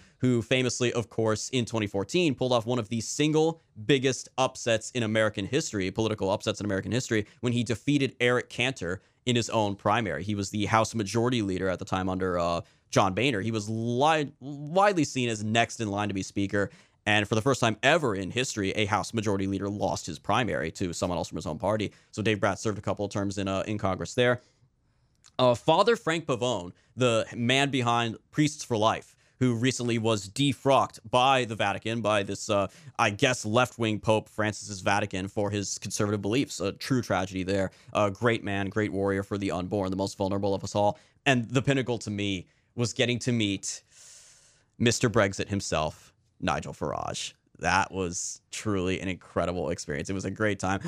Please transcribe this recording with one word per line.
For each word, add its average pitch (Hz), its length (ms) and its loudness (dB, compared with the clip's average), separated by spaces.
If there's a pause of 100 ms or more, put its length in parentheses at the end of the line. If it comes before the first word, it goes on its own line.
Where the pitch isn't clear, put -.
(160)
who 123 240 2
famously, 123 540 0
of 113 160 -2
course, 110 400 0
in 120 160 0
twenty 110 200 -2
fourteen, 135 480 0
pulled 127 200 0
off 113 100 2
one 123 140 0
of 107 100 -4
the 117 140 -4
single 156 580 0 (240)
biggest 131 540 0
upsets 120 540 0
in 123 100 -2
American 107 420 2
history, 98 460 -2
political 104 400 0
upsets 101 300 -2
in 101 40 -6
American 95 280 -2
history, 113 340 0 (140)
when 120 120 -2
he 120 100 0
defeated 135 560 0
Eric 123 300 2
Cantor 120 540 -4 (240)
in 123 100 2
his 117 140 0
own 104 240 0
primary. 101 480 -2
He 104 120 -4
was 101 160 -4
the 104 160 -2
House 110 280 2
Majority 113 480 0
Leader 92 260 -2
at 87 100 -2
the 95 80 -10
time 95 240 -2
under, 92 280 -2
uh, 85 220 0 (340)
John 98 180 4
Boehner. 107 280 0
He 110 100 -4
was 107 180 -4
li-, 123 720 0
widely 147 640 0
seen 123 240 -2
as 107 140 -4
next 113 380 2
in 107 100 -2
line 104 180 -2
to 98 60 -4
be 95 80 -2
speaker. 101 480 0 (360)
And 104 220 4
for 117 60 0
the 110 80 2
first 139 180 2
time 113 220 2
ever 139 320 4
in 92 160 -4
history, 107 400 -2
a 107 160 0
House 98 260 0
Majority 101 360 0
Leader 98 200 -2
lost 98 380 -2
his 78 140 -8
primary 87 520 0
to 90 200 -4
someone 90 260 -2
else 87 100 -4
from 95 80 -10
his 87 100 -8
own 80 120 -6
party. 101 340 -2 (200)
So 107 100 -4
Dave 107 180 2
Brat 101 200 0
served 104 180 -4
a - 20 -10
couple 104 240 -4
of 98 60 -4
terms 98 260 -4
in, 98 120 -2
uh, 95 180 -2
in 104 120 -4
Congress 92 360 -4
there. 123 260 4 (960)
Uh, 123 180 6
Father 196 400 4
Frank 160 300 -2
Pavone, 110 460 -2 (240)
the 113 380 2
man 127 360 2
behind 117 460 0 (140)
Priests 151 320 0
for 117 140 -2
Life, 104 400 0 (240)
who 127 140 4
recently 120 440 0
was 107 300 2
defrocked 135 720 2 (100)
by 127 340 4
the 110 120 -6
Vatican, 107 440 -2
by 104 220 2
this, 98 260 -6
uh, 101 200 2 (280)
I 110 140 4
guess, 123 340 0
left-wing 110 540 2
Pope 110 300 2
Francis's 104 520 -4
Vatican 98 460 0
for 101 240 -2
his 104 280 -4
conservative 104 440 -2
beliefs. 110 380 -2
A 95 100 -2
true 123 320 0
tragedy 92 400 -2
there. 95 300 -2 (200)
A 104 200 2
great 113 320 0
man, 98 240 -2
great 104 240 -2
warrior 98 320 -2
for 101 120 -6
the 98 140 -2
unborn, 92 400 -2
the 95 60 -4
most 98 200 -2
vulnerable 98 380 0
of 95 80 -4
us 98 140 -6
all. 101 220 2 (280)
And 123 240 4
the 127 120 2
pinnacle 123 360 0
to 107 120 -10
me 101 360 -2 (300)
was 117 160 -2
getting 120 280 2
to 123 120 0
meet 104 500 -2 (960)
Mister 117 320 4
Brexit 98 380 2
himself, 82 640 -4 (280)
Nigel 80 320 -2
Farage. - 640 -6 (260)
That 87 320 2
was 90 480 -6 (100)
truly 95 500 -2
an 95 80 -6
incredible 87 640 -2
experience. 85 400 -6
It - 20 -4
was 95 120 -4
a 98 60 -6
great 104 280 -2
time. 95 300 0